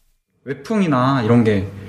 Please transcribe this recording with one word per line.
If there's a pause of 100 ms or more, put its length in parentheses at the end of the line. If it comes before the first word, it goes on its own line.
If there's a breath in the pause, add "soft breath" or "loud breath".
(460)
외풍이나
이런
게 (220 loud breath)